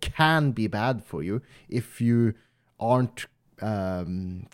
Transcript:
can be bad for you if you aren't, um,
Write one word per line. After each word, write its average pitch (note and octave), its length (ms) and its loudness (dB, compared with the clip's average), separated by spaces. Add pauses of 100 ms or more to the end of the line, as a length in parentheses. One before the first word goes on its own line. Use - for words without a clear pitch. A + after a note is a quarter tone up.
can D#3 520 2
be A2 140 -2
bad A2 380 -2
for D2+ 180 -8
you G2+ 200 -4 (260)
if - 320 -6
you A#2 340 4 (460)
aren't, B2 460 0 (340)
um, F#2 920 -4